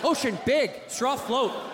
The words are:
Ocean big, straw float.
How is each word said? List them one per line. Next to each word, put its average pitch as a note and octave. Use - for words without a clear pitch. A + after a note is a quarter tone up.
Ocean C4+
big, C4
straw C4
float. A#3+